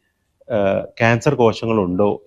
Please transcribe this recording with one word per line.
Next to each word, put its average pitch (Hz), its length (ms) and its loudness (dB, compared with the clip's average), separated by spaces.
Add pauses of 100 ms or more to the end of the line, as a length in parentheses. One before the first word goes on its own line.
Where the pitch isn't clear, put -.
(480)
ആ, 101 360 -2
ക്യാൻസർ 117 500 0
കോശങ്ങളുണ്ടോ 104 920 0